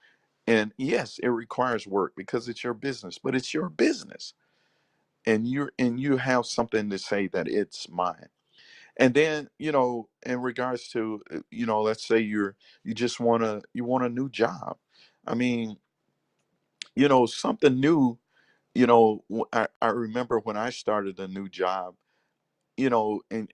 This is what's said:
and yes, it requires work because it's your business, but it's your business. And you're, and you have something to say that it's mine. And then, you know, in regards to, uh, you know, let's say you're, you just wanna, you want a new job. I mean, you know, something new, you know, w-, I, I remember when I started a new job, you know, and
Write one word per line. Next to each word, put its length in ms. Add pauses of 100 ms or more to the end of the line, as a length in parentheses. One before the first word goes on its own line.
(480)
and 280
yes, 460
it 60
requires 580
work 300
because 320
it's 160
your 100
business, 480
but 140
it's 180
your 140
business. 680 (920)
And 200
you're, 320
and 220
you 160
have 280
something 460
to 80
say 300
that 180
it's 420
mine. 400 (680)
And 180
then, 340 (100)
you 120
know, 380 (180)
in 140
regards 480
to, 340 (100)
uh, 60 (120)
you 160
know, 160
let's 240
say 120
you're, 380 (260)
you 120
just 260
wanna, 420 (100)
you 120
want 200
a 40
new 200
job. 480 (500)
I 80
mean, 420 (1200)
you 120
know, 180
something 520
new, 400 (560)
you 140
know, 420
w-, 220
I, 160 (120)
I 80
remember 520
when 160
I 140
started 500
a 80
new 200
job, 460 (800)
you 140
know, 400
and 240